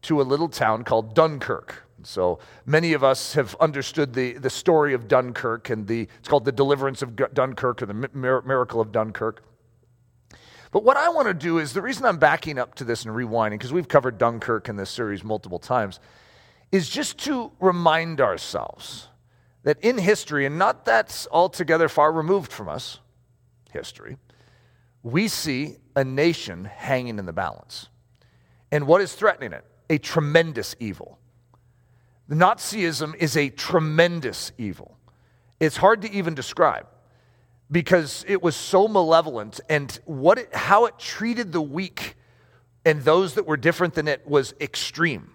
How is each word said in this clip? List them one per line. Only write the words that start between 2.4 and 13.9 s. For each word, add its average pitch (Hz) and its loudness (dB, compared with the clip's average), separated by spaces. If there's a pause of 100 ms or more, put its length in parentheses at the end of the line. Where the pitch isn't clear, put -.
many 160 2
of 139 0
us - 0
have 139 0
understood 143 -2
the, 127 -2
the 135 -4
story 151 2
of 117 -6
Dunkirk, 123 0
and 110 -4
the, 113 -2 (100)
it's - -20
called 139 2
the 139 0
Deliverance 139 0
of 117 -10
Gu-, 127 0
Dunkirk, 127 -2
or 120 -6
the 101 -10
mi-, 120 -8
mir-, 127 0
Miracle 123 -2
of 107 -2
Dunkirk. 110 -4 (1300)
But 214 0
what 262 8
I 311 4
want 311 2
to 190 0
do 165 0
is, 147 -4
the 190 -2
reason 262 -6
I'm 190 4
backing 151 2
up 120 -6
to 135 -12
this 117 -4
and 110 -8
rewinding, 110 -2
'cause 123 -8
we've 165 -2
covered 127 2